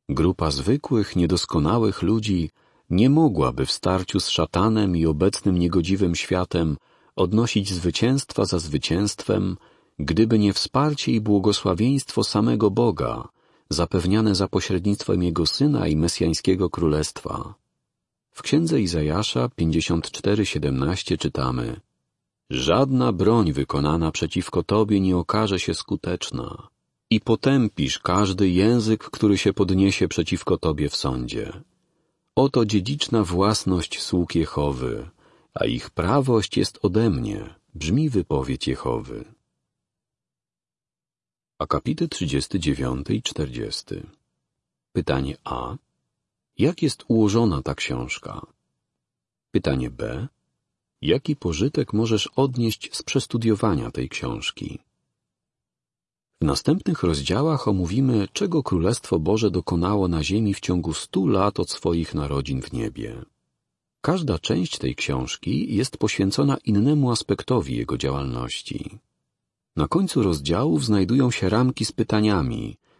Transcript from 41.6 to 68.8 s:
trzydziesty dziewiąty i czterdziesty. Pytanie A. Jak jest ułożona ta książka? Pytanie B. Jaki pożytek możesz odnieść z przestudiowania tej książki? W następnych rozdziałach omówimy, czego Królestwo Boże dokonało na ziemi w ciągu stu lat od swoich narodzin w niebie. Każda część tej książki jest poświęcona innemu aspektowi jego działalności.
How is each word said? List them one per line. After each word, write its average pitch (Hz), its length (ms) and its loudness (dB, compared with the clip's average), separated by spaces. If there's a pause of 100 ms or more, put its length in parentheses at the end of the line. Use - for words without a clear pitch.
trzydziesty 71 520 -2
dziewiąty 67 560 -2
i 113 60 -2
czterdziesty. 57 840 -8 (840)
Pytanie 69 500 -2
A. 62 320 -8 (840)
Jak 147 240 0
jest 151 260 0
ułożona 107 540 4
ta 69 140 -4
książka? - 720 -8 (1040)
Pytanie 65 380 0
B. 60 380 -6 (720)
Jaki 143 340 0
pożytek 90 580 -2
możesz 110 340 0
odnieść 123 640 -2
z - 120 -10
przestudiowania 110 880 0
tej 64 180 -6
książki? - 720 -8 (1600)
W 80 40 2
następnych 151 580 0
rozdziałach 90 640 0
omówimy, 104 640 2
czego 170 300 0
Królestwo 87 560 0
Boże 101 320 2
dokonało 92 560 0
na 80 160 0
ziemi 101 300 0
w - 60 -8
ciągu 82 340 -2
stu - 340 -2
lat 101 320 2
od 90 120 -4
swoich 85 420 -2
narodzin 69 480 -2
w - 120 -12
niebie. 55 520 -8 (760)
Każda 147 380 0
część - 380 -2
tej 64 180 -4
książki - 800 -4
jest 117 220 -2
poświęcona 127 600 0
innemu 123 540 2
aspektowi 98 640 0
jego 62 220 -2
działalności. 67 1000 -6 (760)